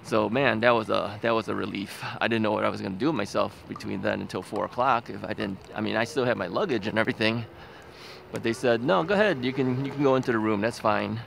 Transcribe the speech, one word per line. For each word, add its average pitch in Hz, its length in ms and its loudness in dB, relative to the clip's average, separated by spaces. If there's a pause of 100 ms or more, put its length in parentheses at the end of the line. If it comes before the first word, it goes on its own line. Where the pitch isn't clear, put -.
So, 107 260 2
man, 117 320 2
that 123 100 6
was 107 180 2
a, 101 320 0
that 117 100 2
was 110 180 0
a 104 60 -2
relief. 101 480 -6 (160)
I 104 80 2
didn't 113 140 2
know 110 100 2
what 104 140 0
I 107 40 4
was 104 120 -6
gonna 101 140 -6
do 110 120 0
with 160 80 0
myself 101 520 -2
between 104 340 -8
then 101 200 0
until 98 200 -6
four 98 240 -4
o'clock 120 440 0
if 101 140 -8
I 104 100 -6
didn't, 101 260 -4 (160)
I 107 60 -4
mean, 107 140 -2
I 113 100 2
still 123 200 0
had 117 120 2
my 95 100 -4
luggage 113 400 -2
and 104 100 0
everything, 113 480 0 (880)
but 110 100 -6
they 117 120 0
said, 117 300 2
"No, 175 200 4
go 180 100 0
ahead, 190 320 2
you 131 80 0
can, 131 320 0
you 135 60 -6
can 139 120 -2
go 135 120 6
into 131 160 2
the 113 80 4
room, 107 220 2
that's 101 180 0
fine." 104 480 2